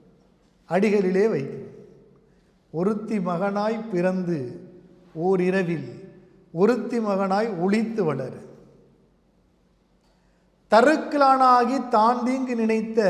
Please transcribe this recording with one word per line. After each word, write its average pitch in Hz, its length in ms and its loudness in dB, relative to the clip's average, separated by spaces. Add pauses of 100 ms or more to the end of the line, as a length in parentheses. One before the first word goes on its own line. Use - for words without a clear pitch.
(680)
அடிகளிலே 196 580 2
வைக்கிறார். 151 480 -6 (1000)
"ஒருத்தி 214 460 -4
மகனாய் 202 600 -4 (120)
பிறந்து 180 480 -2 (760)
ஓரிரவில் 180 720 -2 (680)
ஒருத்தி 233 440 0
மகனாய் 202 500 -2 (120)
ஒளித்து 214 440 0
வளர, 135 280 -4 (2500)
தருக்கிலானாகி 262 1080 4 (100)
தான் 233 360 2
தீங்கு 254 320 -2
நினைத்த 220 540 -2